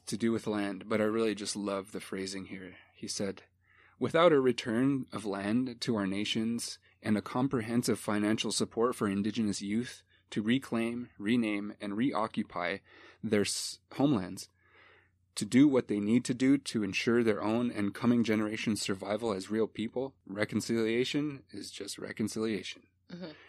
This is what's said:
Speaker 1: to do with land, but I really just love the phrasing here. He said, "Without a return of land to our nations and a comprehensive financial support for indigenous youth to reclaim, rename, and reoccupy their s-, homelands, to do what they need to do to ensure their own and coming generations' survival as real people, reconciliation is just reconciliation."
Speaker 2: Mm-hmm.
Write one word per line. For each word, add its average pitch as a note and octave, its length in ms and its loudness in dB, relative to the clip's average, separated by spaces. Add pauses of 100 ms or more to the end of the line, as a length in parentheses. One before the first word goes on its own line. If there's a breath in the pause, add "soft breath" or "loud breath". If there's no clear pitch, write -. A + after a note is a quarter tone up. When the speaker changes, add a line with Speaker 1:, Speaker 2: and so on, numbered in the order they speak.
Speaker 1:
to A#2 100 -6
do A2+ 160 0
with A2 140 -4
land, G2+ 420 -4
but G#2+ 120 0
I G#2+ 40 4
really A2 300 2
just G2+ 220 -6
love G2 360 -4
the F#2+ 80 -8
phrasing F#2+ 460 -8
here. F#2 280 -14 (200)
He G#2 140 -12
said, G2 340 -4 (560 soft breath)
"Without E3 340 6
a C#3 80 8
return B2+ 720 2
of G#2+ 120 -6
land A2 560 0
to A#2 160 0
our G2 100 0
nations A2 720 -2 (240 soft breath)
and G#2+ 140 2
a G2 60 0
comprehensive A#2+ 760 0
financial G#2 540 0
support A#2 420 0
for G#2+ 140 0
indigenous G2+ 540 0
youth A2 400 -4 (280 soft breath)
to A2 120 -2
reclaim, A#2 680 -2 (100)
rename, G#2 600 0
and G2+ 160 -6
reoccupy G#2 840 -2 (440 loud breath)
their G#2+ 200 4
s-, - 360 -4 (140)
homelands, G#2 580 0 (880 soft breath)
to - 100 -4
do B2 220 8
what B2 200 2
they G#2 120 0
need A2+ 260 4
to C3+ 80 0
do C3 240 4
to A2+ 240 -4
ensure A#2 400 2
their G#2+ 200 2
own A#2 280 0
and G2+ 240 -2
coming A#2+ 300 4
generations' G#2+ 580 -2
survival G#2 500 -2
as F#2+ 180 -6
real A2 160 2
people, B2 480 -6 (120)
reconciliation A#2 1160 0 (100)
is - 180 -12
just - 280 -10
reconciliation." G#2+ 840 -4 (280)
Speaker 2:
Mm-hmm. F3 200 -12 (180 loud breath)